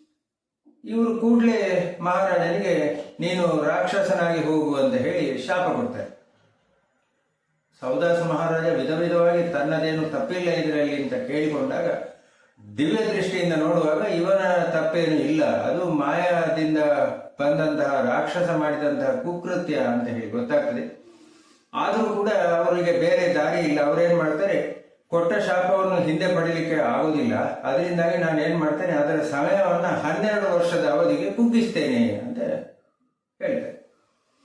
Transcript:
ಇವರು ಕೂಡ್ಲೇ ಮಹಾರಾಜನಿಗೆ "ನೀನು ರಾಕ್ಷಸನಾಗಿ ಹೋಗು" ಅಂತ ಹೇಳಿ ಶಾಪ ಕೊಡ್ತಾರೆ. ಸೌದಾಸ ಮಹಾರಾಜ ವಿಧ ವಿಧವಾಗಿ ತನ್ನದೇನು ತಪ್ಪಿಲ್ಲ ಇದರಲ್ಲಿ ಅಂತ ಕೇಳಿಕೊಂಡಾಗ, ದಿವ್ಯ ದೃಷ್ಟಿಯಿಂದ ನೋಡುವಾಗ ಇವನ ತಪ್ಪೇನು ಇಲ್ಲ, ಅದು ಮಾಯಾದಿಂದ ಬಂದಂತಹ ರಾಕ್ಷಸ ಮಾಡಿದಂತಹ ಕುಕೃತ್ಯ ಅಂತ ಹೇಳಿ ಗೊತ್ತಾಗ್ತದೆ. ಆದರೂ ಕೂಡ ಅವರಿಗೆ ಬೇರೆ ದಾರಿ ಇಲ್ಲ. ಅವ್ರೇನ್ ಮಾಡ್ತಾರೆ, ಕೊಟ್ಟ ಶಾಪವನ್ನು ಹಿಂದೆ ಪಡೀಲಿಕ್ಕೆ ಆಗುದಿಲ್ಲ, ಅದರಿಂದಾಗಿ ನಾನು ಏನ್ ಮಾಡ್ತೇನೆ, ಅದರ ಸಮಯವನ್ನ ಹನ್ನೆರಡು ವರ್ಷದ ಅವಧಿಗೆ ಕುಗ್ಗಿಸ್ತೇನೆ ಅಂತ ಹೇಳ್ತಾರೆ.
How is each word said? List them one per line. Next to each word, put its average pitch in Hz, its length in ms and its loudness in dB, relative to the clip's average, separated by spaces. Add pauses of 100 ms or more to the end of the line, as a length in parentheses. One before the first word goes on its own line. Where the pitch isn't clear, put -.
(880)
ಇವರು 226 340 0
ಕೂಡ್ಲೇ 220 840 2
ಮಹಾರಾಜನಿಗೆ 175 1000 0 (160)
"ನೀನು 170 440 0
ರಾಕ್ಷಸನಾಗಿ 170 800 0
ಹೋಗು" 147 320 0
ಅಂತ 131 200 2
ಹೇಳಿ - 520 -2
ಶಾಪ 180 280 0
ಕೊಡ್ತಾರೆ. - 460 -8 (1600)
ಸೌದಾಸ 165 440 0
ಮಹಾರಾಜ 165 420 0
ವಿಧ 160 280 0
ವಿಧವಾಗಿ 170 560 2
ತನ್ನದೇನು 156 600 -2
ತಪ್ಪಿಲ್ಲ 175 400 -4
ಇದರಲ್ಲಿ 147 540 0
ಅಂತ 127 100 -6
ಕೇಳಿಕೊಂಡಾಗ, 135 760 -2 (880)
ದಿವ್ಯ 208 280 0
ದೃಷ್ಟಿಯಿಂದ 185 480 -2
ನೋಡುವಾಗ 156 520 0
ಇವನ 185 580 2
ತಪ್ಪೇನು 160 520 0
ಇಲ್ಲ, 147 300 2
ಅದು 131 400 0
ಮಾಯಾದಿಂದ 160 920 0 (640)
ಬಂದಂತಹ 143 720 0
ರಾಕ್ಷಸ 175 380 0
ಮಾಡಿದಂತಹ 147 640 0
ಕುಕೃತ್ಯ 139 640 -4
ಅಂತ 120 320 0
ಹೇಳಿ 113 220 -6
ಗೊತ್ತಾಗ್ತದೆ. 120 760 -4 (680)
ಆದರೂ 202 420 -2
ಕೂಡ 202 140 0
ಅವರಿಗೆ 175 640 2
ಬೇರೆ 175 420 2
ದಾರಿ 151 260 0
ಇಲ್ಲ. 147 240 2
ಅವ್ರೇನ್ 170 340 4
ಮಾಡ್ತಾರೆ, 151 600 0 (320)
ಕೊಟ್ಟ 170 240 2
ಶಾಪವನ್ನು 185 680 2
ಹಿಂದೆ 180 340 0
ಪಡೀಲಿಕ್ಕೆ 165 400 0
ಆಗುದಿಲ್ಲ, 139 840 0
ಅದರಿಂದಾಗಿ 170 560 0
ನಾನು 160 240 0
ಏನ್ 160 160 0
ಮಾಡ್ತೇನೆ, 151 340 0
ಅದರ 151 300 0
ಸಮಯವನ್ನ 175 640 0
ಹನ್ನೆರಡು 185 720 -2
ವರ್ಷದ 170 340 0
ಅವಧಿಗೆ 165 420 2
ಕುಗ್ಗಿಸ್ತೇನೆ 233 880 2
ಅಂತ - 200 -8
ಹೇಳ್ತಾರೆ. - 1500 -8 (580)